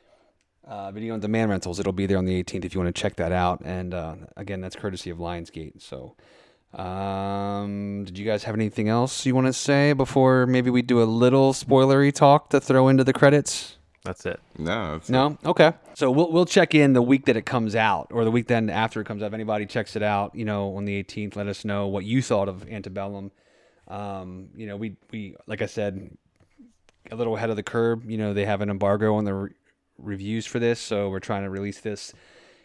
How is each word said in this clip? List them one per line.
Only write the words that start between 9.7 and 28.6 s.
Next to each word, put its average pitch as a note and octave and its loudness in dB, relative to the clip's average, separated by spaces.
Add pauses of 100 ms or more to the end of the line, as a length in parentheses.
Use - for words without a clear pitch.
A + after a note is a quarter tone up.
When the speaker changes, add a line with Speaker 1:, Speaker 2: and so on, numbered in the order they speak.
Speaker 1:
before C3 4
maybe B2+ 2
we B2 4
do A#2+ 4
a - -
little B2 6
spoilery C3+ 4
talk C#3+ 6
to C#3 6
throw C3 6
into C3+ 6
the B2 2
credits? - 4 (300)
Speaker 2:
That's F#2 -8
it. F2 -6 (160)
Speaker 3:
No, F2 -4
that's D#2+ -8
Speaker 1:
No? B2+ 4
Speaker 3:
it. D3 -6
Speaker 1:
Okay. D#3+ 6 (220)
So C3 2
we'll, D#3+ 2
we'll E3+ 4
check - 4
in D3 8
the B2+ 6
week C3 2
that A#2+ 4
it G#2+ -4
comes A2+ -2
out, G#2+ 0
or A#2 0
the A2 2
weekend A2+ 0
after A2 -4
it G#2 -8
comes G#2 -8
out. G#2+ -6
If G2+ -8
anybody G#2+ -4
checks G#2 -6
it G#2+ -2
out, G#2 -2
you A#2+ -8
know, G2+ -4
on G2+ -8
the G2+ -6
eighteenth, G2+ -8
let G2+ -6
us G2+ -8
know G2+ -4
what G2 -4
you A#2 0
thought G2+ 0
of F#2+ -12
Antebellum. G2+ -12 (560)
Um, F#2+ -12
you A2 -14
know, G2+ -10
we, G2+ -10 (140)
we, G#2+ -12 (100)
like G#2+ -8
I G#2+ -2
said, G2+ -8 (920)
a A#2+ -12
little A2+ -2
ahead A2+ -2
of A2 -2
the G#2 -6
curve. A#2 -2
You A2 -8
know, G#2+ -2
they G2+ 0
have G2+ -2
an G#2 -4